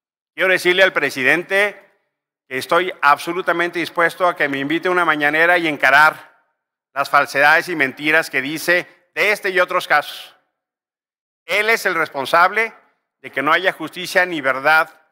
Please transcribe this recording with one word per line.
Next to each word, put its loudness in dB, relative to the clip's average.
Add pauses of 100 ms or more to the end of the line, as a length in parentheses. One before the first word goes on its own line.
(340)
Quiero 0
decirle 2
al 4
presidente 0 (720)
que -8
estoy -2 (120)
absolutamente 0
dispuesto -2
a 0
que -2
me -6
invite -4
a 0
una 0
mañanera 2
y -2
encarar 2 (520)
las -6
falsedades 2
y -6
mentiras -2
que -4
dice -4 (280)
de -2
este -4
y 0
otros -2
casos. -4 (1080)
Él -2
es 0
el -2
responsable 0 (480)
de -20
que -6
no 0
haya 0
justicia -4
ni -6
verdad 2 (220)